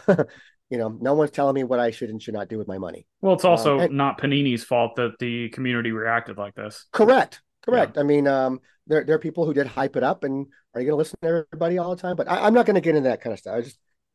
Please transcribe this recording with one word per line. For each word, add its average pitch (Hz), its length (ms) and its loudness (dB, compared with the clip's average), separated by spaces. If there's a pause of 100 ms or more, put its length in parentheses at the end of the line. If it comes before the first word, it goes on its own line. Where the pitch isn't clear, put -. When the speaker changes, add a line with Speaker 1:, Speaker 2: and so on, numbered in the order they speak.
Speaker 1:
<laughs> - 200 4 (440)
You 127 60 -4
know, 113 120 -2 (120)
no 131 140 0
one's 151 160 2
telling 139 240 0
me 135 100 -2
what 120 160 0
I 120 120 0
should 113 180 -10
and 107 120 -12
should 110 120 -12
not 101 160 -8
do 113 80 -8
with 101 100 -10
my 95 80 -8
money. 90 300 -10 (160)
Speaker 2:
Well, 190 100 4
it's 170 140 0
Speaker 1:
Um, 175 60 8
Speaker 2:
also 147 260 2
Speaker 1:
and 160 160 0
Speaker 2:
not 139 240 -2
Panini's 139 460 0
fault 117 320 0
that 120 220 -4
the 120 300 -6
community 120 440 -4
reacted 113 440 -2
like 101 180 -10
this. 104 380 -14
Speaker 1:
Correct. - 480 4 (260)
Speaker 2:
Yeah. 233 60 0
Speaker 1:
Correct. 214 240 0
I 147 60 0
mean, 143 260 2
um, 131 320 0 (260)
there, 151 160 0
there 151 140 0
are - 20 0
people 156 280 -2
who 151 80 -2
did 139 120 2
hype 139 300 -4
it 123 60 0
up, 147 220 -2
and 139 220 -4 (280)
are 120 80 -6
you 127 40 -2
gonna 147 120 0
listen 151 240 -4
to 165 40 -2 (240)
everybody 170 280 -2
all 175 180 -4
the - 60 -16
time? 180 140 -4
But 180 140 0
I, - 160 2
I'm 214 60 6
not 233 140 6
gonna 196 160 4
get 160 140 4
into 131 120 2
that 113 140 -2
kind 117 100 -6
of 98 60 -8
stuff. 95 180 -10
I 120 60 -2
just, - 160 -12 (360)